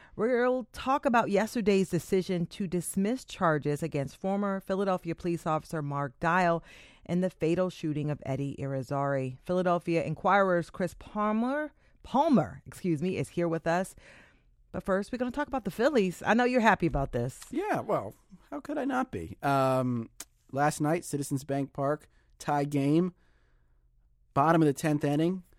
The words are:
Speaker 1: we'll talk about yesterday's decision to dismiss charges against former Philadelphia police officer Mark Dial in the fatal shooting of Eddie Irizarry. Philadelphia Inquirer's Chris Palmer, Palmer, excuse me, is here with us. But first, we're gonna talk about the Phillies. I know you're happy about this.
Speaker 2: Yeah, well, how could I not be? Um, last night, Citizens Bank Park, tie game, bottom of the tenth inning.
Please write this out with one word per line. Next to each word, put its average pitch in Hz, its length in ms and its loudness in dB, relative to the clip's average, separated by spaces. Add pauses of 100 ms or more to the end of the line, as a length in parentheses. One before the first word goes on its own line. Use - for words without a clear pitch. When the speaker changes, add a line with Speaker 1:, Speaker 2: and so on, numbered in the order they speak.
(160)
Speaker 1:
we'll 247 560 0
talk 277 340 0
about 233 240 4
yesterday's 196 580 2
decision 180 580 0
to - 200 -6
dismiss 196 580 -2
charges 151 580 0
against 143 340 -4
former 196 440 -2
Philadelphia 185 540 -2
police 170 320 -4
officer 156 360 -2
Mark 143 380 -4
Dial 170 420 2 (440)
in 180 160 0
the 185 80 0
fatal 175 400 0
shooting 151 400 -4
of 147 140 -6
Eddie 135 360 -4
Irizarry. 135 840 -2
Philadelphia 175 600 0
Inquirer's 180 680 2
Chris - 300 -6
Palmer, 233 720 -2 (320)
Palmer, 226 640 4
excuse 156 360 -2
me, 185 140 -2
is 131 140 -4
here 170 180 0
with 165 180 -4
us. 175 300 0 (760)
But - 140 -8
first, 196 260 0
we're 240 80 -6
gonna 247 140 -2
talk 285 160 -2
about 269 160 -4
the 190 80 -4
Phillies. 220 520 2
I 208 100 4
know 247 100 4
you're 254 160 4
happy 196 260 4
about 139 260 -2
this. 123 280 -4 (100)
Speaker 2:
Yeah, 359 300 -2
well, 131 340 -2 (380)
how 285 80 -6
could 294 180 -6
I 262 60 -4
not 254 260 -2
be? 82 320 -8
Um, 131 680 0 (420)
last 147 280 0
night, 156 240 0
Citizens 143 380 -4
Bank 139 300 -4
Park, 143 360 -4 (300)
tie 147 260 -2
game, 147 500 2 (1200)
bottom 160 280 4
of 151 40 6
the 139 60 4
tenth 151 300 0
inning. 160 400 0 (160)